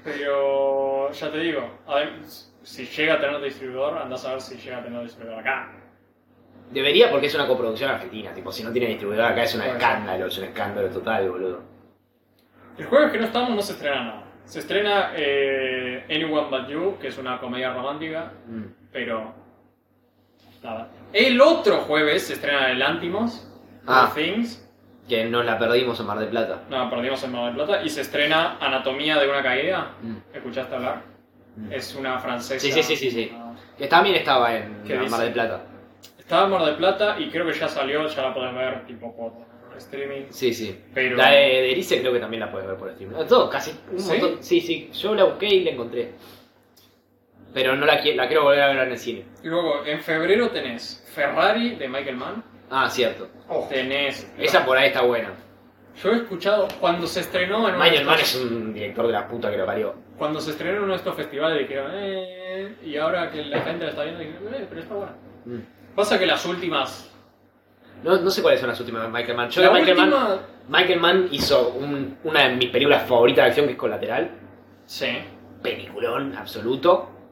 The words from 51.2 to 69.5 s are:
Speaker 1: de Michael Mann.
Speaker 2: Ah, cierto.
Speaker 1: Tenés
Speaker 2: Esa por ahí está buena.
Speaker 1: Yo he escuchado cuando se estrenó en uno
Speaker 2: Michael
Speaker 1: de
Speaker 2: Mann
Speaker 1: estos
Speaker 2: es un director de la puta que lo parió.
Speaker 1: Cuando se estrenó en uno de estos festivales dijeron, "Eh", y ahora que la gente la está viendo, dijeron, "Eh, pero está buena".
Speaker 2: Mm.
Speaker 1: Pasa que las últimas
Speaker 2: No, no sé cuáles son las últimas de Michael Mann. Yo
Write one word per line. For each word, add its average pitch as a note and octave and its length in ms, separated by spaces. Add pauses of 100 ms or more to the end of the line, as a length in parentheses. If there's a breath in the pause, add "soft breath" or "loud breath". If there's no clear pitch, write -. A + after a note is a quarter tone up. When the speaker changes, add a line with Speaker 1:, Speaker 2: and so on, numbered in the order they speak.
Speaker 1:
de D3 120
Michael C3+ 300
Mann. F3+ 260 (260)
Speaker 2:
Ah, C3 200
cierto. A2+ 400 (400)
Speaker 1:
Tenés C3+ 680
Speaker 2:
Esa - 280
por C3 120
ahí C#3 100
está C3 160
buena. A#2 260 (720)
Speaker 1:
Yo F#3+ 80
he A#3 60
escuchado G3 500 (120)
cuando F3 280
se F3+ 140
estrenó F#3+ 480
en F3+ 60
uno - 80
Speaker 2:
Michael D#3+ 160
Speaker 1:
de C#3 60
Speaker 2:
Mann D3+ 140
Speaker 1:
estos C3 220
Speaker 2:
es A#2+ 100
un A2 220
director G#2 340
de A2+ 60
la G2+ 140
puta A2 220
que G2+ 80
lo F#2 80
parió. G#2 300 (220)
Speaker 1:
Cuando D3+ 240
se D#3 100
estrenó E3+ 260
en G3+ 60
uno G3 80
de F#3 60
estos F3 180
festivales D3+ 440
dijeron, C#3 360
"Eh", F#3+ 800 (100)
y D3 120
ahora E3+ 340
que D3+ 140
la D3 160
gente E3 240
la D3 60
está D3 120
viendo, E3 160
dijeron, F3 340
"Eh, C4+ 160
pero E3 120
está E3 120
buena". G3+ 180 (340)
Speaker 2:
Mm. A#2+ 140 (360)
Speaker 1:
Pasa G#3 240
que F#3 60
las D3 200
últimas F3 640 (920)
Speaker 2:
No, E3+ 140
no F#3 120
sé F#3+ 140
cuáles C#3 160
son A#2+ 100
las A#2 100
últimas A#2 220
de A2+ 60
Michael A#2 300
Mann. A#2+ 120
Yo - 120